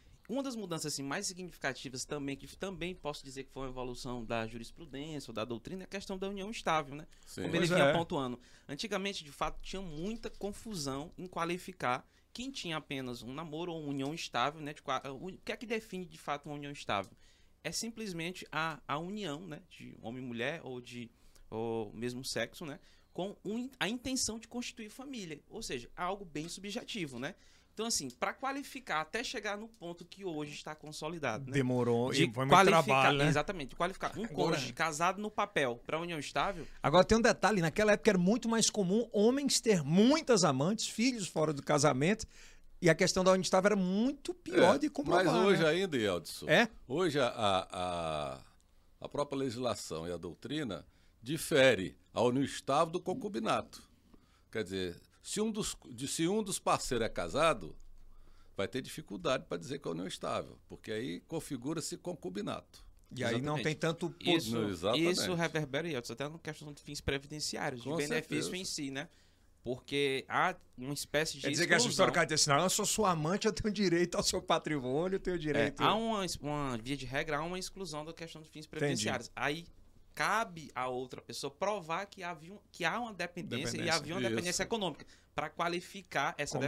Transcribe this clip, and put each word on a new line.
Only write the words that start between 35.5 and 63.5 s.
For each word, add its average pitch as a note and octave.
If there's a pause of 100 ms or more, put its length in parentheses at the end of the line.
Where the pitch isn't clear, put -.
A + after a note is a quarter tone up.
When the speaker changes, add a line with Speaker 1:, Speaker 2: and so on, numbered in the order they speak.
Speaker 1:
pra D3+
união E3+
estável. D3+ (160)
Speaker 3:
Agora E3
tem G#3+
um -
detalhe: G3+
naquela G#3
época G#3
era F#3+
muito A3
mais A3+
comum G#3
homens B3
ter F#3+
muitas G#3+
amantes, D3+
filhos A3+
fora D#3
do C3+
casamento, D3+ (560)
e E3+
a D#3+
questão F#3
da F#3+
união F#3+
estável F#3
era G#3
muito G#3
pior -
Speaker 2:
É, -
Speaker 3:
de D4
comprovar, F4
Speaker 2:
mas D3
hoje F#3+
Speaker 3:
né? D#3
Speaker 2:
ainda, E3+
Eldson, F#2
Speaker 3:
É? F3+ (200)
Speaker 2:
hoje D3
a, B2
a, G2+ (680)
a, C2 (600)
a C3+
própria C#3
legislação A2+
e F2
a E2+
doutrina F#2 (380)
difere C3 (160)
a G2
união B2
estável D3+
do F3+
concubinato. E3 (640)
Quer A2
dizer, F2+ (300)
se G3
um A3
dos, G3+ (140)
de, C3
se E3
um G#3
dos F#3+
parceiros B2
é G2+
casado, G2+ (800)
vai G2
ter B2+
dificuldade C3+
pra D#3+
dizer D3
que -
é E3+
união E3+
estável, G2+ (120)
porque -
aí B2+
configura-se D#3
concubinato. - (320)
Speaker 3:
E B2
aí A2+
não D3